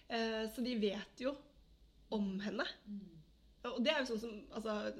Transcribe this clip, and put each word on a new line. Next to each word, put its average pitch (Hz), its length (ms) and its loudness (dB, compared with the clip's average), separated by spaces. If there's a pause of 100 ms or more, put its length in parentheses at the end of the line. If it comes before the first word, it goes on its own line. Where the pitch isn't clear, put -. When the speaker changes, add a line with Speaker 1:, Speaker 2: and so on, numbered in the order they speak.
(100)
Speaker 1:
Eh, 226 320 2 (100)
så 254 100 -2
de 247 140 2
vet 208 480 0
jo 269 80 2 (800)
om 202 300 2
henne. 214 260 0 (160)
Speaker 2:
Mm. 202 180 -8 (640)
Speaker 1:
Og 240 160 -2
det 285 140 6
er 285 80 4
jo 247 80 -2
sånn 220 100 0
som, 226 140 -4 (160)
altså, 214 240 -2 (260)